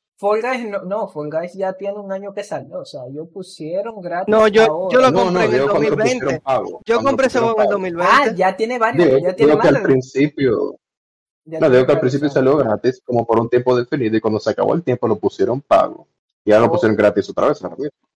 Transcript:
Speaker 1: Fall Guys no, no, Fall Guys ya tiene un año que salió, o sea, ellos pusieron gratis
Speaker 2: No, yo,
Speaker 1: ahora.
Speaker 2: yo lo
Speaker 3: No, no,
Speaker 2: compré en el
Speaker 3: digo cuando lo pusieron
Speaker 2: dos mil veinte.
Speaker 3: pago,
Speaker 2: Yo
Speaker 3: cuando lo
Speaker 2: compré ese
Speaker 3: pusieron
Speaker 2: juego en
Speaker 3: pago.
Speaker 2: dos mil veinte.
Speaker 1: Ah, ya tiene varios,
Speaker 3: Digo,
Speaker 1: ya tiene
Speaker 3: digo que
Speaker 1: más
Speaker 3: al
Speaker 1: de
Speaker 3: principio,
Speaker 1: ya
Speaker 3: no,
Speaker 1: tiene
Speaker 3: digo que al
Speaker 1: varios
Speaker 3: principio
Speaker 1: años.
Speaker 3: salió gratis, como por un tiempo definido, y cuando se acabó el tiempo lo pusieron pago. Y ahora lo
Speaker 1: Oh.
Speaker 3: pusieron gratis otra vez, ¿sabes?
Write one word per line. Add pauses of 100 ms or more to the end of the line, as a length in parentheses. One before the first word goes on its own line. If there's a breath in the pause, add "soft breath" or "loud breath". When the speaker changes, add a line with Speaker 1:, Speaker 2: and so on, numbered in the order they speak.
(180)
Speaker 1:
Fall
Guys
no,
no,
Fall
Guys
ya
tiene
un
año
que
salió,
o
sea,
ellos
pusieron
gratis
Speaker 2:
No,
yo,
Speaker 1:
ahora.
Speaker 2:
yo
lo
Speaker 3:
No,
no,
Speaker 2:
compré
en
el
Speaker 3:
digo
cuando
lo
pusieron
Speaker 2:
dos
mil
veinte.
Speaker 3:
pago, (200)
Speaker 2:
Yo
Speaker 3:
cuando
lo
Speaker 2:
compré
ese
Speaker 3:
pusieron
Speaker 2:
juego
en
Speaker 3:
pago.
Speaker 2:
dos
mil
veinte.
Speaker 1:
Ah,
ya
tiene
varios,
Speaker 3:
Digo,
Speaker 1:
ya
tiene
Speaker 3:
digo
que
Speaker 1:
más
Speaker 3:
al
Speaker 1:
de
Speaker 3:
principio, (680)
Speaker 1:
ya
Speaker 3:
no,
Speaker 1:
tiene
Speaker 3:
digo
que
al
Speaker 1:
varios
Speaker 3:
principio
Speaker 1:
años.
Speaker 3:
salió
gratis,
como
por
un
tiempo
definido,
y
cuando
se
acabó
el
tiempo
lo
pusieron
pago. (380)
Y
ahora
lo
Speaker 1:
Oh.
Speaker 3:
pusieron
gratis
otra
vez,
¿sabes? (260)